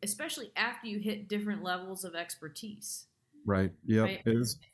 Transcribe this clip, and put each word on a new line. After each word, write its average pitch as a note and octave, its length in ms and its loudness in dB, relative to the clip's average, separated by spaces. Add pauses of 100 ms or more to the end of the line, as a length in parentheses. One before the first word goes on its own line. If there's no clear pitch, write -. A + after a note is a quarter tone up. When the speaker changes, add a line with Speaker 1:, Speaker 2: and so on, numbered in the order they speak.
Speaker 1:
especially C#4 540 -4
after A#3 300 0
you G#3 120 -2
hit G#3 300 -2
different G#3 340 0
levels F#3 420 -2
of F3 100 -8
expertise? E3+ 920 -8 (400)
Speaker 2:
Right. F#2+ 260 4 (120)
Yep. A2 200 6
Speaker 1:
Right? G#2+ 200 0
Speaker 2:
It A2+ 120 6
is, A#2+ 220 0 (160)